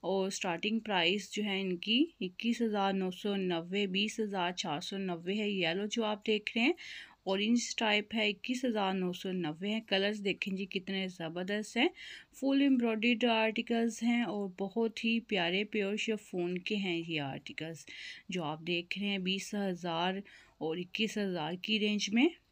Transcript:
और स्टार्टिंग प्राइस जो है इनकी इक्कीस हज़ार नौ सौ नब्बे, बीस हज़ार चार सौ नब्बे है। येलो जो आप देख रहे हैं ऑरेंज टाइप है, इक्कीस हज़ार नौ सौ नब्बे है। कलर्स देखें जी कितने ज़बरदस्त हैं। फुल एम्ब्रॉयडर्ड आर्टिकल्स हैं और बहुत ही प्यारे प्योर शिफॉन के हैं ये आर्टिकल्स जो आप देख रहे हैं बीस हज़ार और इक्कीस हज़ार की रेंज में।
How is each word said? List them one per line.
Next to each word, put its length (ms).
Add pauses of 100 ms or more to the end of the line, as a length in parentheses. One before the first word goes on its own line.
और 280
स्टार्टिंग 500
प्राइस 520
जो 80
है 180
इनकी 400 (220)
इक्कीस 400
हज़ार 320
नौ 180
सौ 260
नब्बे, 500
बीस 320
हज़ार 340
चार 280
सौ 180
नब्बे 340
है। 180
येलो 360
जो 160
आप 220
देख 300
रहे 80
हैं 100 (540)
ऑरेंज 500
टाइप 360
है, 160
इक्कीस 340
हज़ार 300
नौ 180
सौ 200
नब्बे 360
है। 200
कलर्स 300
देखें 380
जी 100
कितने 420
ज़बरदस्त 680
हैं। 120 (460)
फुल 280
एम्ब्रॉयडर्ड 640
आर्टिकल्स 760
हैं 220
और 340
बहुत 460
ही 140 (100)
प्यारे 440
प्योर 260
शिफॉन 600
के 180
हैं 220
ये 240
आर्टिकल्स 640 (440)
जो 140
आप 200
देख 340
रहे 100
हैं 160
बीस 300
हज़ार 680 (380)
और 200
इक्कीस 380
हज़ार 400
की 200
रेंज 340
में। 160 (240)